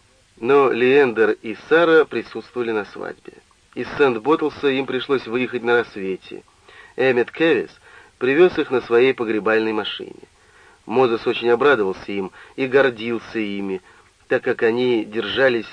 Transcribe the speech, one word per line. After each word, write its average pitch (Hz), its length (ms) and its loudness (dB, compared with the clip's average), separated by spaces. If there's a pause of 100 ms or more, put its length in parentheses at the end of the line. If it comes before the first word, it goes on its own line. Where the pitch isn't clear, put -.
(400)
но 135 320 4
Лиэндер 123 600 4
и 107 260 -8 (100)
Сара 160 380 4
присутствовали 117 680 -8
на 107 140 -2
свадьбе. - 480 -14 (400)
Из 123 140 -8 (100)
Сент-Боттлса 143 720 0
им 135 180 0
пришлось 131 400 -2
выехать 120 380 -4
на 120 140 2
рассвете. 95 680 -6 (520)
Эммет 123 360 0
Кевис 147 400 0 (480)
привез 160 380 2
их 147 140 -4
на 123 100 0
своей 123 320 4
погребальной 110 600 -2
машине. - 480 -8 (640)
Мозес 117 400 0
очень 117 240 -2
обрадовался 117 600 2
им 98 200 -6 (240)
и 135 120 -4
гордился 117 720 -2
ими, 98 420 -6 (480)
так 127 140 0
как 123 200 -2
они 120 400 2
держались 107 680 -2